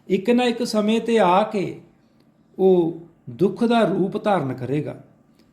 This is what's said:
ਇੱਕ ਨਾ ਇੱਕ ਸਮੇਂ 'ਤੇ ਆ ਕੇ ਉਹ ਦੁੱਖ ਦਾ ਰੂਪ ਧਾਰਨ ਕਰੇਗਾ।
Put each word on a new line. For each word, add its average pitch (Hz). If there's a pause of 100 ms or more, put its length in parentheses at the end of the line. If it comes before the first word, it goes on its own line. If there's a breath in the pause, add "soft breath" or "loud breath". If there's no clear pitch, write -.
ਇੱਕ 190
ਨਾ 240
ਇੱਕ 240
ਸਮੇਂ 214
'ਤੇ 226
ਆ 185
ਕੇ 196 (800)
ਉਹ 180 (300)
ਦੁੱਖ 185
ਦਾ 233
ਰੂਪ 190
ਧਾਰਨ 160
ਕਰੇਗਾ। 131 (500)